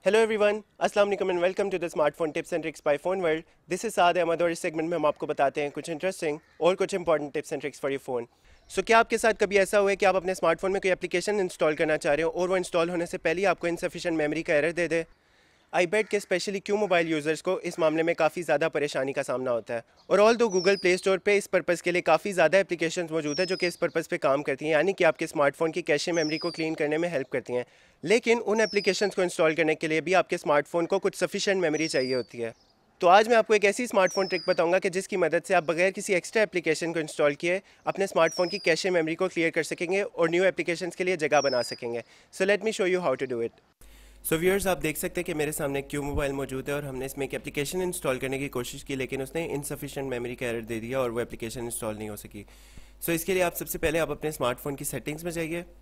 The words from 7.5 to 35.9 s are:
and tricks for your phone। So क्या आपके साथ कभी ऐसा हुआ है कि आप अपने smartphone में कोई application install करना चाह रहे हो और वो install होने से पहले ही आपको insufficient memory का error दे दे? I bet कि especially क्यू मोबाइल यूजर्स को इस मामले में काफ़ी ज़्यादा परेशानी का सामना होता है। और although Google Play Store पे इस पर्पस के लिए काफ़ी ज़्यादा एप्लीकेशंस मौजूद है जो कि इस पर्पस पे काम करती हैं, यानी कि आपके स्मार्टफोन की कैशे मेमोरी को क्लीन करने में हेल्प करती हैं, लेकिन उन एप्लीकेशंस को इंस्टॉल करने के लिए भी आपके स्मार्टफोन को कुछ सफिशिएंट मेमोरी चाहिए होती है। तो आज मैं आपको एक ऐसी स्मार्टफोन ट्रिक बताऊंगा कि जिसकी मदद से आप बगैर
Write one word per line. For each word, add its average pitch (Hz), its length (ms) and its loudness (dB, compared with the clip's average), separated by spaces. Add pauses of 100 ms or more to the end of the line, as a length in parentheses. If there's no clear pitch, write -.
and 139 120 -8
tricks 147 200 -8
for 139 80 -2
your 135 160 -6
phone। 120 180 -4 (440)
So 190 160 -4
क्या 226 120 6
आपके 226 200 2
साथ 220 260 0
कभी 196 140 0
ऐसा 196 200 4
हुआ 196 120 4
है 196 60 0
कि 196 100 2
आप 185 100 4
अपने 180 180 -2
smartphone 185 380 0
में 196 80 -2
कोई 185 100 0
application 180 500 -2
install 170 340 0
करना 156 220 2
चाह 147 180 0
रहे 156 100 0
हो 165 60 0
और 175 180 -2
वो 190 80 2
install 175 340 0
होने 175 160 -2
से 180 120 -8
पहले 170 220 -2
ही 196 40 0 (100)
आपको 175 140 -4
insufficient 170 540 -2
memory 156 200 0
का 165 120 0
error 147 180 2
दे 165 160 -2
दे? 165 160 0 (680)
I 175 200 2
bet 208 160 0
कि 208 100 -2
especially 196 460 -4
क्यू 202 120 0
मोबाइल 175 320 2
यूजर्स 156 320 -2
को 185 200 -2
इस 170 200 -8
मामले 160 220 4
में 165 120 2
काफ़ी 160 280 0
ज़्यादा 156 260 0
परेशानी 143 440 -2
का 139 100 -4
सामना 127 280 -4
होता 117 240 -2
है। 117 100 -6 (260)
और 185 100 4
although 226 340 6
Google 185 280 4
Play 180 160 4
Store 190 200 2
पे 208 180 2
इस 202 100 0
पर्पस 175 340 0
के 175 120 -2
लिए 175 100 0
काफ़ी 170 300 2
ज़्यादा 170 260 4
एप्लीकेशंस 165 540 -2
मौजूद 165 280 -2
है 185 60 0
जो 180 100 -2
कि 180 100 -2
इस 170 100 -4
पर्पस 165 300 -2
पे 175 120 -4
काम 143 240 2
करती 143 220 -4
हैं, 160 80 0
यानी 165 200 4
कि 180 120 2
आपके 160 220 2
स्मार्टफोन 156 460 0
की 175 100 -6
कैशे 156 300 0
मेमोरी 156 260 0
को 175 120 -4
क्लीन 160 240 -4
करने 151 240 -2
में 170 100 0
हेल्प 139 240 -4
करती 123 200 -6
हैं, 123 120 -2 (400)
लेकिन 233 360 2
उन 214 200 0
एप्लीकेशंस 202 540 0
को 190 80 0
इंस्टॉल 165 320 2
करने 156 200 2
के 160 140 -4
लिए 156 120 0
भी 165 140 -2
आपके 175 240 2
स्मार्टफोन 151 480 0
को 196 120 -2
कुछ 185 160 -2
सफिशिएंट 190 480 -2
मेमोरी 156 260 0
चाहिए 131 260 0
होती 123 240 -6
है। 113 140 -6 (480)
तो 180 80 4
आज 214 200 8
मैं 233 80 6
आपको 220 180 4
एक 208 100 4
ऐसी 208 220 2
स्मार्टफोन 190 400 2
ट्रिक 170 220 -4
बताऊंगा 180 300 2
कि 190 120 0
जिसकी 190 260 -4
मदद 170 260 2
से 190 120 0
आप 165 160 2
बगैर 175 200 2